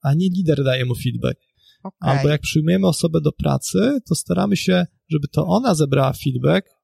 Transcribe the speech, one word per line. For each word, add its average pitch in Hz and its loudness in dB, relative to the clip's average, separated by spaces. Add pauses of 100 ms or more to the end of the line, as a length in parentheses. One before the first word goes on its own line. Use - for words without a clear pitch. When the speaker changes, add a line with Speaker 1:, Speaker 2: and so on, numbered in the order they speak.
Speaker 1:
a 143 0
nie 185 2
lider 160 0
daje 127 0
mu 120 -2
feedback. 120 -4 (420)
Speaker 2:
Okej. - -16
Speaker 1:
Albo 139 2
jak 147 0
przyjmujemy 175 0
osobę 165 0
do 147 0
pracy, 190 0 (100)
to 170 -2
staramy 190 -2
się, 180 0 (220)
żeby 147 -2
to - -2
ona 208 2
zebrała 139 2
feedback 135 0 (160)